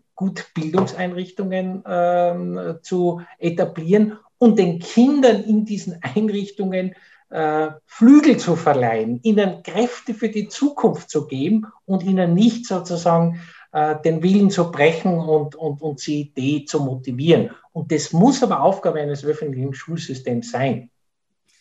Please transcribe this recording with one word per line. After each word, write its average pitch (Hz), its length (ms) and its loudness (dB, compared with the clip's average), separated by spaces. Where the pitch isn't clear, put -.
gut 185 400 -6
Bildungseinrichtungen, 185 1300 -4
ähm, 175 960 -2
zu 175 400 -2
etablieren 170 800 0
und 233 200 6
den 175 200 2
Kindern 247 640 4
in 214 220 0
diesen 190 380 -10
Einrichtungen, 196 920 -4
äh, 156 380 -2
Flügel 285 520 8
zu 165 180 0
verleihen, 120 680 0
ihnen 202 400 2
Kräfte 220 520 -4
für 220 140 -4
die 214 200 -4
Zukunft 269 640 -2
zu 139 160 -2
geben 185 400 -2
und 185 160 -2
ihnen 185 320 2
nicht 220 320 2
sozusagen, 170 760 0
äh, 151 320 0
den 160 180 0
Willen 190 280 4
zu 170 220 0
brechen 165 460 2
und, 151 360 0
und, 147 260 -8
und 151 200 -8
sie 147 360 -6
demotivieren. 135 1120 0
Und 165 200 -6
das 147 200 -2
muss 220 300 4
aber 185 200 0
Aufgabe 175 380 0
eines 143 240 -6
öffentlichen 139 500 -6
Schulsystems 131 760 -8
sein. 127 400 -4